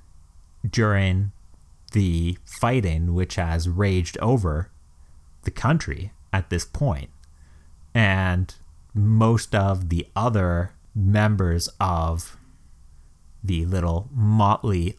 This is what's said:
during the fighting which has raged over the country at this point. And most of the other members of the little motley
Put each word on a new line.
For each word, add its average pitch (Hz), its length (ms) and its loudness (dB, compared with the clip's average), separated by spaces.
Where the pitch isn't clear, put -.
during 98 640 2
the 87 520 0
fighting 87 720 -2
which 90 200 -2
has 82 340 -2
raged 92 500 0
over 92 520 0
the - 80 -4
country - 640 -2
at 95 180 -2
this 87 140 -4
point. 76 460 -4
And 95 560 2
most 110 640 2
of 95 340 0
the 82 280 -2
other 92 560 0
members 98 720 2
of 82 580 -2
the 85 260 -2
little 87 460 -2
motley 107 880 2